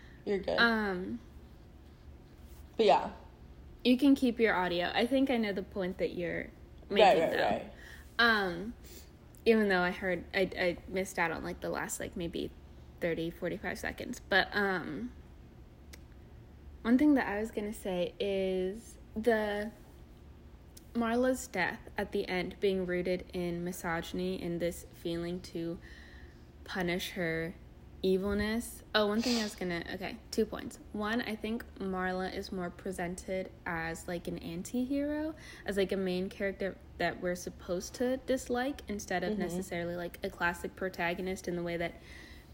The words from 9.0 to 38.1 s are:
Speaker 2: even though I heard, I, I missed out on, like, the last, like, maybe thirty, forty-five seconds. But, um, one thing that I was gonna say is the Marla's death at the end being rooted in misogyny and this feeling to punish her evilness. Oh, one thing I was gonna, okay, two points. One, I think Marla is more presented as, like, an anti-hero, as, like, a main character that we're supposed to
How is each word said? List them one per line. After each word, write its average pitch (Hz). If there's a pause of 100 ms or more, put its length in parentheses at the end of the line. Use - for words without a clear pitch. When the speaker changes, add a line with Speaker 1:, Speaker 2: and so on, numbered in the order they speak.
Speaker 2:
even 220
though 180
I 180
heard, 185 (100)
I, 190
I 175 (100)
missed 185
out 170
on, -
like, 180
the 170
last, -
like, -
maybe - (520)
thirty, 165
forty-five 185
seconds. -
But, 190
um, 196 (1700)
one 233
thing 294
that 247
I 202
was 220
gonna 208
say 180
is 190 (180)
the 214 (1200)
Marla's 240
death 185 (180)
at 196
the 202
end 185
being 190
rooted 180
in 175
misogyny 180
and 170
this 170
feeling 170
to 170 (840)
punish 180
her 165 (480)
evilness. 202 (100)
Oh, 214
one 214
thing 240
I 214
was 208
gonna, 175 (120)
okay, 185 (160)
two 220
points. - (140)
One, 214
I 214
think 220 (140)
Marla 185
is 190
more 180
presented 185 (160)
as, 165
like, 175
an 175
anti-hero, 277 (320)
as, 202
like, 190
a 196
main 185
character 196 (200)
that 175
we're 180
supposed -
to 254